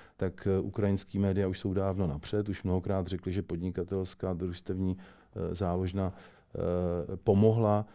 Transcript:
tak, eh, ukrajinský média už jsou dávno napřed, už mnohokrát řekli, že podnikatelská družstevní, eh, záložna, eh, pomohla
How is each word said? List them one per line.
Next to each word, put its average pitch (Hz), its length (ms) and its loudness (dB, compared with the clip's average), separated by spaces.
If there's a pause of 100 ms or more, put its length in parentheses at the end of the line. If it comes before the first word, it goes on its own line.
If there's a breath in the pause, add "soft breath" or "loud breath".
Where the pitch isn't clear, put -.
(160 loud breath)
tak, - 340 -4
eh, 95 100 2
ukrajinský 101 580 0
média 98 300 2
už 92 100 -4
jsou 98 160 -2
dávno 95 320 0
napřed, 85 420 -2
už 98 140 -6
mnohokrát 92 440 0
řekli, 92 260 -6
že 95 100 -2
podnikatelská 92 920 -4
družstevní, 92 640 -2
eh, - 580 -8
záložna, 92 580 0 (420 loud breath)
eh, 87 640 -2
pomohla 107 800 6